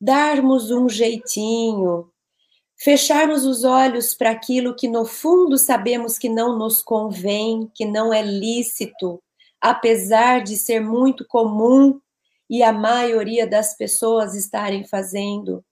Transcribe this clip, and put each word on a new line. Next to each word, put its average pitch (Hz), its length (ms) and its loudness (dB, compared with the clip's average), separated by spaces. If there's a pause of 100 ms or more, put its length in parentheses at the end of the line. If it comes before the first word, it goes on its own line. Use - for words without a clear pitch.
darmos 262 720 2
um 247 180 2
jeitinho, 220 1200 -2 (640)
fecharmos 285 720 2
os 240 160 -2
olhos 254 520 2
para 226 160 0
aquilo 247 440 -2
que 240 140 -4
no 226 160 -2
fundo 311 520 2
sabemos 233 600 -2
que 247 100 -4
não 226 300 -2
nos 220 240 -2
convém, 214 920 -4
que 220 120 -8
não 214 280 -2
é 214 80 2
lícito, 202 1000 -6 (380)
apesar 226 840 2
de 196 140 -8
ser 226 240 -2
muito 247 480 0
comum 240 720 4 (500)
e 233 120 0
a 220 100 6
maioria 226 720 0
das 214 300 -2
pessoas 214 580 -2
estarem 202 500 -6
fazendo. 196 880 -6